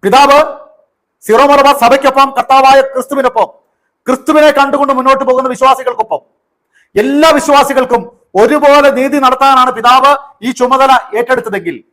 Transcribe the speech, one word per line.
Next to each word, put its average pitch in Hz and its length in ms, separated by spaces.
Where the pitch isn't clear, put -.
പിതാവ് 277 360
സീറോ 240 260
മലബാർ 277 320
സഭയ്ക്കൊപ്പം, 269 440
കർത്താവായ 269 440
ക്രിസ്തുവിനൊപ്പം, 254 540
ക്രിസ്തുവിനെ 302 440
കണ്ടുകൊണ്ട് 277 420
മുന്നോട്ട് 262 300
പോകുന്ന 254 260
വിശ്വാസികൾക്കൊപ്പം, 254 720
എല്ലാ 277 340
വിശ്വാസികൾക്കും 277 760
ഒരുപോലെ 285 560
നീതി 277 200
നടത്താനാണ് 262 600
പിതാവ് 262 340
ഈ 262 40
ചുമതല 254 400
ഏറ്റെടുത്തതെങ്കിൽ 233 580